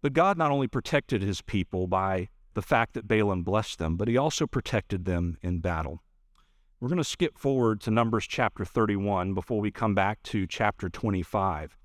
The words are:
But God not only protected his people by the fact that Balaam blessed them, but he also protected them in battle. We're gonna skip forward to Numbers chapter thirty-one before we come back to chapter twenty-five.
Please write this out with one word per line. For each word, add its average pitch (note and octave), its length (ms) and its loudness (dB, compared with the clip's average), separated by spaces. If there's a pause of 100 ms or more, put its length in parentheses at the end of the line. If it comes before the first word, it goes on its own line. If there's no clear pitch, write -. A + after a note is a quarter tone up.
But C#3+ 120 -2
God F3 260 4
not D#3 120 2
only C#3 180 0
protected B2+ 540 0
his G2 200 -2
people F#2 440 -2
by F#2+ 420 0 (260)
the G#2 80 -4
fact A#2 320 0
that A2 120 -8
Balaam G2+ 380 2
blessed G2+ 340 -2
them, E2 180 0
but G#2 120 -2
he A#2 80 2
also D3 300 0
protected G#2 580 -4
them F2 380 0
in F2+ 180 -2
battle. D#2+ 420 -4 (800)
We're A#2+ 80 -4
gonna E3 160 0
skip - 340 -2
forward B2 440 2
to - 80 -2
Numbers A2 360 2
chapter - 380 -2
thirty-one G2+ 680 0
before G2+ 280 -2
we G#2 100 0
come G#2+ 240 0
back G2+ 300 0
to G2 220 -2
chapter G2+ 420 -2
twenty-five. F#2 960 -2